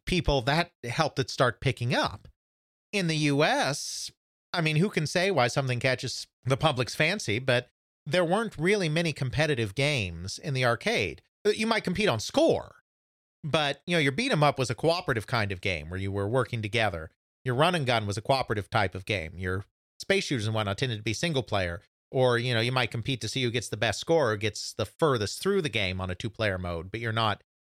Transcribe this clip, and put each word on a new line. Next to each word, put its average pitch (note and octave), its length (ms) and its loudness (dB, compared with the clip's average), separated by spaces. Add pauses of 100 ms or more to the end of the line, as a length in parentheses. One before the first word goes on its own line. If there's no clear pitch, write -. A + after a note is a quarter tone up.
people, D3+ 360 2
that D3 300 0 (120)
helped B2+ 340 0
it C3 120 -2
start - 320 0
picking B2+ 340 0
up. - 320 -2 (640)
In G3 160 0
the D#3+ 80 2
U D3 280 4
S, G3+ 680 -2 (400)
I F3+ 80 -2
mean, D#3 160 2
who F3+ 140 4
can E3 180 -2
say F#3 240 0
why C3 160 4
something B2+ 320 0
catches B2+ 480 -2 (160)
the C3 140 2
public's D#3+ 360 0
fancy, D#3 460 0
but C3 300 0 (360)
there F3 200 2
weren't G3 320 0
really F3+ 320 2
many E3 240 0
competitive B2+ 640 0
games G2 640 -2
in D3 140 -6
the B2+ 120 0
arcade. A#2 560 0 (240)
Uh, G#3 60 4
you A3 140 0
might A3+ 200 2
compete F#3 240 2
on A#2 100 2
score, - 580 2 (680)
but, C#3+ 420 0
you F3 80 2
know, E3 60 4
your C#3 100 4
beat A#3+ 220 0
'em D3+ 100 4
up C#3+ 160 4
was B2+ 100 0
a C3 60 0
cooperative D3 500 0
kind G#2 280 0
of F2 80 -10
game E2 280 -2
where F#2 100 -6
you G2 120 -2
were G2+ 160 0
working A#2+ 340 -2
together. G2+ 480 0 (360)
Your B2+ 100 0
run E3+ 200 4
and D3+ 100 0
gun A#2 200 0
was G2+ 120 -4
a A2+ 40 -8
cooperative B2 480 -2
type G2+ 240 0
of F#2+ 120 -10
game. F2+ 320 -4
Your F#2 260 -4 (360)
space G3 260 0
shooters A2+ 220 -2
and A2 60 -2
whatnot G#2 240 0
tended B2 200 -4
to G#2 60 -12
be A2 100 -2
single C#3+ 300 -2
player, F2+ 380 -2 (300)
or, B2+ 260 4
you B2 160 -2
know, A2+ 60 2
you A#2+ 140 0
might B2 180 0
compete A#2+ 300 -4
to G#2+ 80 -6
see C#3 120 -4
who A#2+ 100 0
gets B2 180 -4
the - 80 -6
best G#2+ 240 0
score D3+ 300 2
or A2 60 0
gets G#2 360 -6
the A2 120 -2
furthest B2 560 0
through G3 200 0
the D3+ 80 -2
game F#2 320 -2
on F#2 80 -4
a F2+ 60 -4
two-player G#2 420 -2
mode, F2+ 340 -6
but A2+ 80 -8
you're A2+ 140 -4
not A2 280 0 (360)